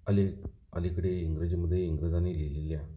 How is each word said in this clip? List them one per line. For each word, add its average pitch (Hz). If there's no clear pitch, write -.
अली-, 98
अलीकडे 87
इंग्रजीमध्ये 85
इंग्रजांनी 82
लिहिलेल्या 76